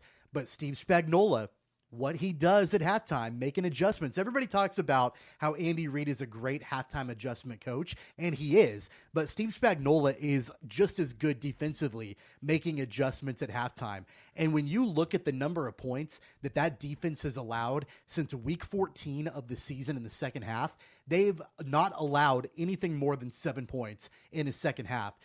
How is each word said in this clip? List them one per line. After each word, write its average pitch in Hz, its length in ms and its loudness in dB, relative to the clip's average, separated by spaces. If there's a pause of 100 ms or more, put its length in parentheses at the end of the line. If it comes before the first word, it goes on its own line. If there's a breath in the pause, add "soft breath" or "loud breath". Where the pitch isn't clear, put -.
(320 soft breath)
But 170 160 -4
Steve 143 280 -6
Spagnuolo, 170 760 4 (400)
what 135 260 -4
he 185 160 -2
does 180 420 6
at 202 60 4
halftime, 151 580 0
making 143 280 0
adjustments. 165 520 0
Everybody 240 300 0
talks 196 320 2
about 131 380 4 (220 loud breath)
how 151 160 0
Andy 165 340 0
Reid 147 180 -2
is 135 140 -2
a 131 40 -6
great 120 380 -6
halftime 131 460 -6
adjustment 117 500 -8
coach, 135 380 -6 (200 loud breath)
and 165 160 -2
he 147 240 2
is. 110 320 6 (240 soft breath)
But 156 140 0
Steve 220 220 -4
Spagnuolo 147 680 4
is 139 320 0 (200)
just 190 300 2
as 143 120 -2
good 139 300 -2
defensively, 131 720 -4 (260 soft breath)
making 151 380 0
adjustments 131 640 -2
at 127 80 -4
halftime. 107 560 -6 (320 soft breath)
And 160 160 4
when 147 140 2
you 226 180 2
look 170 280 2
at 180 120 0
the 143 80 2
number 143 340 -2
of 107 80 -8
points 135 460 -4 (220 soft breath)
that 135 120 -6
that 143 240 2
defense 147 440 -4
has 135 120 -4
allowed 120 500 -2 (220 soft breath)
since 151 260 -4
week 135 300 -4
fourteen 151 640 -4
of 127 220 -8
the 120 80 -6
season 135 400 -4
in 117 60 -8
the 110 60 -10
second 127 340 -4
half, 117 340 -2 (280 soft breath)
they've 180 360 2 (200)
not 156 360 4
allowed 143 600 4
anything 175 380 -2
more 143 220 0
than 123 120 -10
seven 127 380 -4
points 110 420 -8 (220 soft breath)
in 151 160 -2
a 131 60 -2
second 135 320 -2
half 107 400 -4